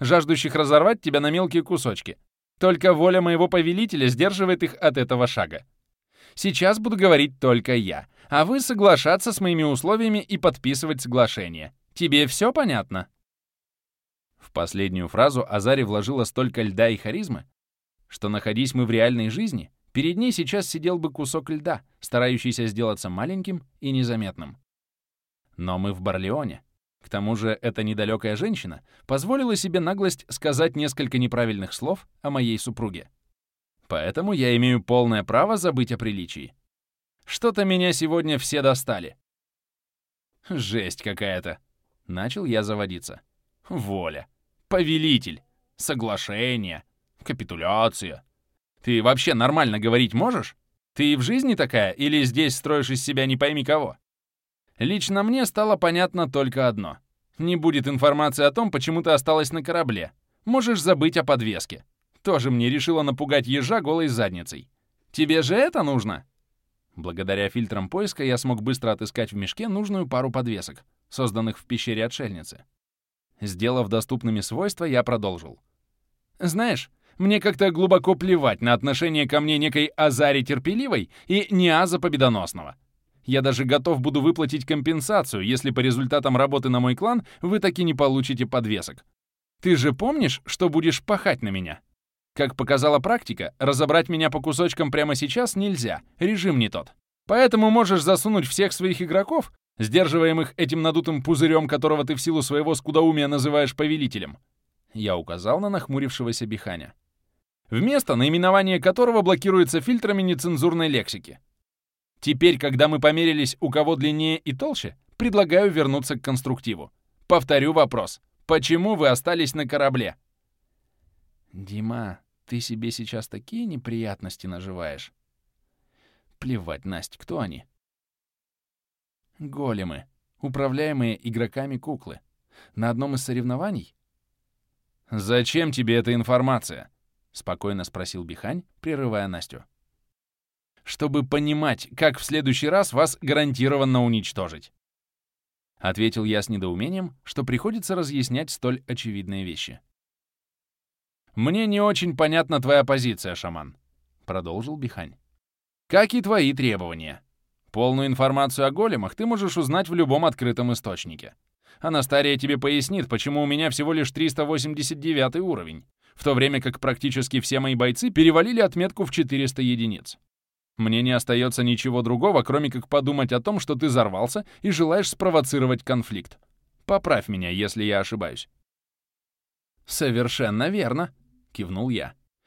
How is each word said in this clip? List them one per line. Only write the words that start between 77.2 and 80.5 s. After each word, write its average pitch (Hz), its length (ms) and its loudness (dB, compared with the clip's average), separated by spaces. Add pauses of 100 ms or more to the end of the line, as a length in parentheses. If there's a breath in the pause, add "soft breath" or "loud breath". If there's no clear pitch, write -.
как-то 196 300 2
глубоко 175 440 4
плевать 147 460 2
на 117 120 2
отношение 143 560 0
ко 147 120 2
мне 151 180 0
некой 147 280 0 (100)
Азари 143 460 4
Терпеливой 147 680 -2 (160 loud breath)